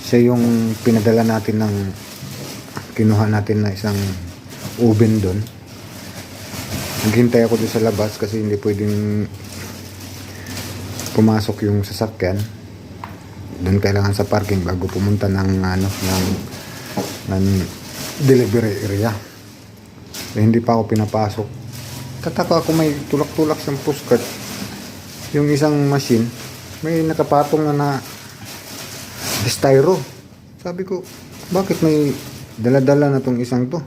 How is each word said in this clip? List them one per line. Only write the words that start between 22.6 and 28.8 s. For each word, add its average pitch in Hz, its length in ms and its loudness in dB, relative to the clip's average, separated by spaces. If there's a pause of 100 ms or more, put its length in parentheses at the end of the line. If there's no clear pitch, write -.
ako, - 160 -4
may 156 160 4 (160)
tulak-tulak 151 480 2
siyang 139 240 -4
pushcart. - 400 0 (1120)
Yung 147 160 2
isang 147 240 4 (160)
machine, 131 360 2 (600)
may 160 160 0
nakapatong 156 680 2
na, 147 40 0
na 143 160 0 (1600)